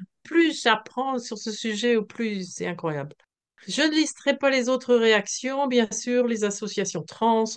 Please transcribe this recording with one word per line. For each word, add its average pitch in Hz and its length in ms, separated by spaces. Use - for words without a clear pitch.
Plus 320 380
j'apprends 247 580
sur 233 180
ce 220 140
sujet, 220 460
au 214 80
plus 208 480
c'est 175 140
incroyable. 156 480
Je 202 140
ne 311 100
listerai 294 460
pas 277 140
les 254 180
autres 247 260
réactions. 226 720
Bien 233 240
sûr, 247 360
les 220 160
associations 202 580
trans 220 440